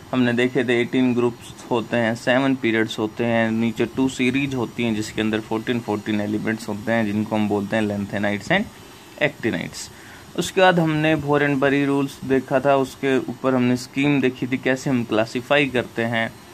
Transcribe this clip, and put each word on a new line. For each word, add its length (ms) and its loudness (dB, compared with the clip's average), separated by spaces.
हमने 220 2
देखे 300 2
थे 180 2
eighteen 340 0
groups 560 -4
होते 260 -2
हैं, 180 0
seven 400 2
periods 440 0
होते 260 -2
हैं, 260 2
नीचे 340 0
टू 240 -2
series 460 -2
होती 280 -4
हैं 120 0
जिसके 260 -4
अंदर 180 0
fourteen, 400 -4
fourteen 420 -2
elements 480 -4
होते 220 -4
हैं 140 2
जिनको 300 -2
हम 140 0
बोलते 260 -2
हैं 80 2
lanthanides 680 -4
and 120 0
actinides। 680 -4
उसके 220 0
बाद 180 6
हमने 360 2
Bohr 320 2
and 120 2
Barry 260 4
rules 400 0
देखा 340 2
था, 160 4
उसके 420 0
ऊपर 380 0
हमने 220 4
scheme 440 0
देखी 260 0
थी 100 -2
कैसे 320 0
हम 140 2
classify 640 0
करते 380 -2
हैं 260 -2